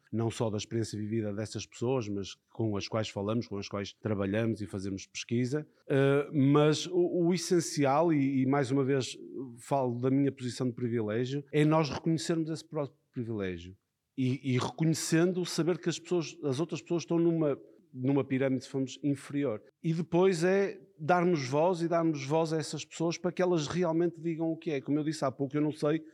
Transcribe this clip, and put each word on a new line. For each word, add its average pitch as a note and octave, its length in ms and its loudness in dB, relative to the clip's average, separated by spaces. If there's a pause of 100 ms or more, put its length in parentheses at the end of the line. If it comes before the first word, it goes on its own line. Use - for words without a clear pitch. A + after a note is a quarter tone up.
(140)
não A2+ 160 0
só A2 220 -2
da G#2 60 -2
experiência A2 420 -4
vivida G#2+ 340 -4
dessas G#2 320 -8
pessoas, A#2+ 420 -4
mas G2 280 -6 (180)
com G#2+ 240 -2
as F#2+ 100 -6
quais A2 220 -2
falamos, G#2 380 -4
com G2+ 100 -8
as G2+ 100 -8
quais G2+ 260 -8
trabalhamos G#2 680 -2
e G2 60 -8
fazemos F#2+ 400 -8
pesquisa. B2 600 -4 (200)
Eh, C#3 440 4
mas D3 540 6
o, F3 400 2
o F3 80 4
essencial, D#3+ 800 2
e, C3+ 300 2
e - 20 2
mais C3+ 240 2
uma C#3 140 2
vez C3 340 0 (400)
falo B2 420 -2
da C3 120 2
minha C#3 200 4
posição B2+ 360 -4
de A#2+ 60 -2
privilégio, A#2+ 800 -2
é D3+ 140 4
nós D#3 240 4
reconhecermos E3 640 -2
esse D#3 120 -8
próprio D3 320 -6 (160)
privilégio. F#2+ 640 -6 (400)
E, C3 380 -2
e B2 60 2
reconhecendo, E3 840 0
saber E3 360 -2
que - 100 -4
as D#3 80 -2
pessoas, - 460 -4
as C3+ 160 -2
outras E3 240 -6
pessoas E3+ 180 -2
estão E3+ 160 -2
numa, E3 420 2 (320)
numa C3 320 0
pirâmide, C3 400 0
se - 60 -18
formos, C3+ 320 -4
inferior. C#3 580 -2 (220)
E D#3+ 100 0
depois E3+ 520 4
é F#3+ 360 2 (220)
darmos E3+ 460 4
voz D#3+ 340 2
e E3+ 60 0
darmos D#3+ 380 0
voz D#3 260 0
a D#3+ 60 0
essas D3 260 -6
pessoas E3+ 340 -4
para F3+ 140 -4
que F3+ 100 -4
elas F3 260 2
realmente E3+ 520 0
digam E3 320 -2
o D#3 60 -4
que D#3+ 140 -6
é. C#3 100 -2
Como C#3+ 180 0
eu D3+ 60 -2
disse D3+ 180 -2
há C3+ 80 2
pouco, C3+ 240 -4
eu D3 60 2
não D3+ 100 2
sei D#3 320 0 (100)